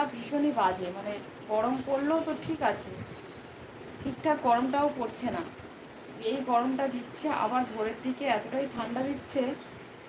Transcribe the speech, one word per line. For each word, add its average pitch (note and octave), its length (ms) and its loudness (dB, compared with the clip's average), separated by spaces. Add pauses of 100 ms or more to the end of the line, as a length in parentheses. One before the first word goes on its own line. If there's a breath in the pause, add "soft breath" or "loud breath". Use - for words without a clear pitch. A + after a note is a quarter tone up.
(140)
ভীষণই C#4+ 460 2
বাজে, F#3 280 4 (100)
মানে G#3 160 -4 (380)
গরম A3 240 4 (120)
পড়লেও C#4+ 400 4
তো D4+ 60 0 (120)
ঠিক D#4+ 140 -2 (120)
আছে, - 200 -6 (1080)
ঠিকঠাক C#4+ 360 2 (100)
গরমটাও C4 400 6 (100)
পড়ছে A#3+ 380 -2
না। E3+ 80 -2 (880)
এই C4 80 2 (120)
গরমটা B3+ 360 4 (100)
দিচ্ছে, - 300 -6 (180)
আবার B3+ 180 4 (100)
ভোরের A3 340 0
দিকে C4 200 -2 (120)
এতটাই C4 280 -2 (100)
ঠান্ডা A#3 340 -2
দিচ্ছে C#4 340 0 (640)